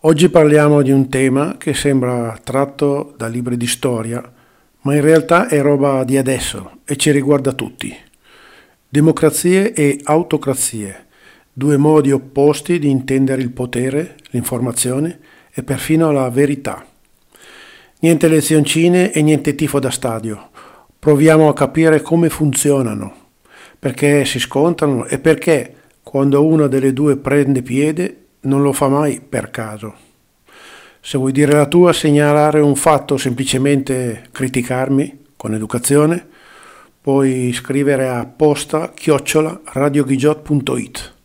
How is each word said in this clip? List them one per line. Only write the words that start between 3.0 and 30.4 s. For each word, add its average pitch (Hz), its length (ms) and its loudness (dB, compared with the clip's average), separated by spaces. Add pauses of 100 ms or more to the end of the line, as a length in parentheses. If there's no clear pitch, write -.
da 113 120 -8
libri 120 280 -6
di 120 100 -4
storia, 117 560 -4 (600)
ma 139 120 -2
in 151 60 2
realtà 160 480 4
è 151 140 0
roba 139 420 0
di 127 140 0
adesso 123 680 -6
e 143 140 -6
ci 151 140 2
riguarda 135 420 0
tutti. - 420 -10 (960)
Democrazie 160 840 2
e 143 320 -2
autocrazie, 135 1040 -4 (480)
due 143 240 0
modi 147 340 4
opposti 143 680 0
di 147 120 -2
intendere 135 520 0
il 123 100 -6
potere, 131 680 -6 (140)
l'informazione 127 880 -4 (340)
e 131 100 -10
perfino 160 480 0
la 131 180 0
verità. 139 560 -4 (1120)
Niente 165 280 2
lezioncine 160 840 2
e 156 80 0
niente 151 340 0
tifo 143 240 -2
da 131 120 -4
stadio. 113 580 -8 (500)
Proviamo 156 480 4
a 147 60 4
capire 160 480 2
come 165 260 0
funzionano, 135 960 -2 (560)
perché 143 460 0
si - 140 -6
scontrano 147 680 -2
e 135 140 -4
perché, 156 560 0 (260)
quando 139 420 0
una 156 220 4
delle 135 280 0
due 143 220 0
prende 139 460 0
piede, 151 640 -4 (160)
non 139 220 0
lo 139 100 2
fa 139 140 0
mai 143 340 0
per 110 300 -8
caso. 107 420 -12 (1040)